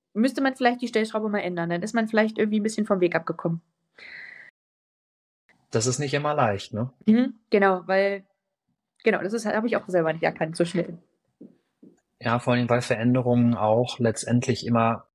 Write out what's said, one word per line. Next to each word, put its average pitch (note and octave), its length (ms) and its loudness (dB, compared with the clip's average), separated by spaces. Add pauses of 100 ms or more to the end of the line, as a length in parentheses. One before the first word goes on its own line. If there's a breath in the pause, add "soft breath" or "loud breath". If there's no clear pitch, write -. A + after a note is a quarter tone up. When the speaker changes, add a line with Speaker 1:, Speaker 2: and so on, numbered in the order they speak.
(120)
Speaker 1:
müsste B3+ 300 0
man C4+ 120 0
vielleicht B3 280 0
die A#3+ 60 -4
Stellschraube A3 420 -2
mal G3+ 80 -2
ändern. E3+ 320 -4
Dann F3 120 -2
ist G#3+ 120 -6
man A3+ 120 0
vielleicht A3 320 0
irgendwie G#3+ 220 2
ein - 20 0
bisschen G#3+ 240 -2
vom G3 140 0
Weg F3 140 2
abgekommen. E3 480 -4 (2000 loud breath)
Speaker 2:
Das A2+ 160 0
ist B2 120 0
nicht D3 160 -2
immer D3 200 -2
leicht, A2 380 0
ne? A#2 200 -4 (140)
Speaker 1:
Mhm, B3 280 4 (160)
genau, G3 360 4
weil, G3 380 0 (800)
genau, G#3 200 2
das F#3+ 100 -4
ist, A3 140 -6
hab G#3+ 180 -2
ich A#3+ 120 0
auch G3+ 120 -6
selber E3 240 2
nicht D#3+ 100 -8
erkannt, E3 340 -2
so F3 80 0
schnell. E3+ 340 -4 (1200)
Speaker 2:
Ja, A#2 180 0
vor B2 160 -2
allem, A#2+ 160 0
weil A#2+ 100 4
Veränderungen A#2+ 760 2
auch A2 420 2
letztendlich A#2 680 0
immer A2+ 480 0